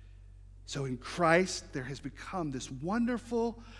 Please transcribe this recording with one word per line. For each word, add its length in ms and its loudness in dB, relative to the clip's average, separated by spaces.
So 180 -4
in 120 -2
Christ, 760 4
there 100 -4
has 160 -8
become 540 -6
this 180 -6
wonderful 920 0